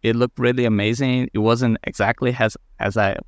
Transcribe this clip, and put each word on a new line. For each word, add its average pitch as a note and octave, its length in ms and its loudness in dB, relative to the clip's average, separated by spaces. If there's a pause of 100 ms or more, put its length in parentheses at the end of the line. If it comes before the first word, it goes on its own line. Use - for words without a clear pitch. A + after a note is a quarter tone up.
It A#2 140 2
looked A#2+ 220 0
really B2 260 2
amazing. A#2+ 680 0
It A2+ 40 0
wasn't A2+ 460 2
exactly A#2 540 -2
as, A2 180 0 (220)
as G2+ 180 -2
I G2+ 320 0